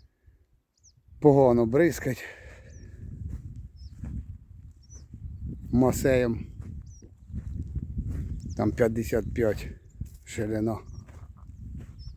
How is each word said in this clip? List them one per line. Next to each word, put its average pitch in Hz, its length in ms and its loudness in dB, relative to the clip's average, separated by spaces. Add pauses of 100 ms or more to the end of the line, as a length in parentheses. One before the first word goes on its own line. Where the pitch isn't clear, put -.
(1200)
Погано 131 460 8
бризкать. 135 580 2 (3500)
Масеєм. 123 760 4 (2000)
Там 107 160 2
п'ятдесят 113 640 0
п'ять 110 340 0 (560)
ширина. 110 540 -2 (1400)